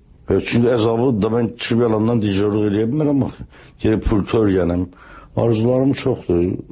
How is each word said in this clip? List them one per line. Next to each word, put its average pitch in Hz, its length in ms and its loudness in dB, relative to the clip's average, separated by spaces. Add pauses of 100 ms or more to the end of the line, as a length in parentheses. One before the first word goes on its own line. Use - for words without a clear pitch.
(280)
Və 95 100 2
çünki 117 320 2
əzabı 117 460 0
da 107 160 0
mən 117 240 -2
çıxıb 120 300 0
yalandan 110 360 0
dirijorluq 104 480 0
eləyə 107 160 0
bilmərəm 143 400 0
axı. - 200 -14 (360)
Gəlib 107 240 0
pultör 104 460 2
gələm. 90 340 0 (460)
Arzularım 120 600 2
çoxdur. 90 520 -2 (280)